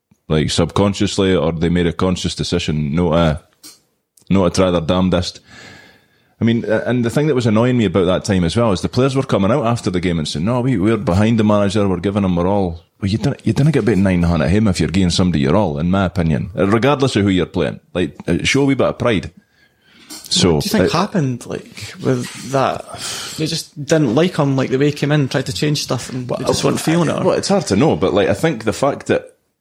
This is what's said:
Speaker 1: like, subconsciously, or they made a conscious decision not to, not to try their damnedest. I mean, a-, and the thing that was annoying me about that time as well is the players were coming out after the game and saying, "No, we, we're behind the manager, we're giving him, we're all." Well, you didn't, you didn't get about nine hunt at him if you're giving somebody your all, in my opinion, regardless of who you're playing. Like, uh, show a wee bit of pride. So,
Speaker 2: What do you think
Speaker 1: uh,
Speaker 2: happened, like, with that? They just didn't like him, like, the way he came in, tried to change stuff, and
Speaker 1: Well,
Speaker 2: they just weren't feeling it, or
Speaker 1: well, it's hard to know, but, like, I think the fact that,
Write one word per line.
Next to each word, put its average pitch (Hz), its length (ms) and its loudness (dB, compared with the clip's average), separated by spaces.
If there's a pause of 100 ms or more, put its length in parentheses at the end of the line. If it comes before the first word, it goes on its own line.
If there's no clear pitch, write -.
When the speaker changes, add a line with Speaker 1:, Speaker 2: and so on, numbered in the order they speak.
(320)
Speaker 1:
like, 78 180 2
subconsciously, 95 840 0
or 78 160 2
they 82 180 0
made 87 180 2
a 80 60 -2
conscious 92 420 -2
decision 76 600 -4
not 87 160 0
to, 80 640 -2 (600)
not 92 200 2
to - 80 0
try 92 100 2
their 87 100 0
damnedest. 90 580 0 (1000)
I - 40 -4
mean, 117 220 2
a-, 104 220 -2
and 120 180 0
the 117 60 -2
thing 151 160 0
that 147 80 2
was 120 100 0
annoying 120 320 2
me 113 80 2
about 92 200 2
that 85 200 0
time 95 180 2
as 80 120 0
well 117 160 2
is 90 100 -2
the - 80 -4
players 131 260 0
were 135 80 0
coming 98 280 0
out 131 140 0
after 117 260 -2
the 90 80 -2
game 87 180 -2
and 76 100 -4
saying, 76 180 -4
"No, 120 160 0
we, 127 160 0
we're 107 200 2
behind 104 420 2
the 110 40 4
manager, 104 440 2
we're 92 120 0
giving 101 240 -2
him, 92 120 0
we're 87 120 0
all." 92 340 -2 (180)
Well, 101 100 -2
you 101 80 0
didn't, 131 280 -4
you 113 80 2
didn't 143 200 2
get 131 100 2
about 104 140 2
nine 92 260 2
hunt 85 200 2
at 67 60 0
him 107 180 2
if 90 120 0
you're 78 100 0
giving 90 200 2
somebody 85 320 2
your 69 140 2
all, 92 240 0
in 85 120 0
my 98 140 2
opinion, 82 500 -2
regardless 123 600 2
of 101 80 2
who 101 60 2
you're 90 180 2
playing. 67 320 -4 (140)
Like, 87 220 -4 (120)
uh, 85 160 0
show - 180 0
a 143 40 2
wee 139 100 2
bit 113 120 2
of 73 120 -4
pride. 107 320 -2 (800)
So, - 460 0
Speaker 2:
What 73 80 0
do - 40 -6
you - 40 -6 (140)
think 87 100 0
Speaker 1:
uh, 160 40 0
Speaker 2:
happened, 143 460 -4
like, - 480 -12 (100)
with 123 480 -4
that? 131 340 -2 (520)
They 156 100 -4
just 156 360 -8
didn't 143 320 2
like 175 220 0
him, 139 180 2
like, 131 140 0
the 131 80 -2
way 139 100 2
he 147 60 0
came 147 180 -2
in, 147 180 2
tried 127 180 -4
to 131 60 -6
change 151 300 -2
stuff, - 260 -6
and 123 200 -8
Speaker 1:
Well, 123 100 -4
Speaker 2:
they 127 60 -6
just 139 180 -2
weren't 135 160 0
feeling 160 300 2
it, 117 100 0
or - 60 -2
Speaker 1:
well, - 120 2
it's - 120 -2
hard 190 180 2
to 98 80 0
know, 120 220 4
but, 87 160 0
like, 95 160 4
I 104 40 4
think 123 300 -2
the 110 80 -2
fact - 360 -2
that, - 280 -2 (260)